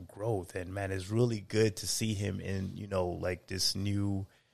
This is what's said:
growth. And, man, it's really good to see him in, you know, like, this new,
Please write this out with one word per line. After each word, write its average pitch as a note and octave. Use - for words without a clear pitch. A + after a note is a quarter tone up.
growth. G2+
And, F2+
man, G2
it's F#2+
really A2+
good G#2+
to -
see A2
him G2
in, F#2+
you G2+
know, F#2
like, F2
this F#2+
new, G2+